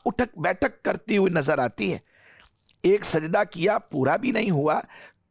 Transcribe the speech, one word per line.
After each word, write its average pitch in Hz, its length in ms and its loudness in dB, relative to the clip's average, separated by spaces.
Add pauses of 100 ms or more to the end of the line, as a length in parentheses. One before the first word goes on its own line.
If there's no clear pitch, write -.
उठक 247 320 -2
बैठक 175 460 -2
करती 196 320 -2
हुई 190 140 4
नज़र 147 300 0
आती 110 300 -2
है। - 100 -6 (840)
एक 196 200 4
सजदा 170 420 0
किया, 175 340 -2
पूरा 143 360 0
भी 214 160 -2
नहीं 214 180 0
हुआ, 151 320 0 (480)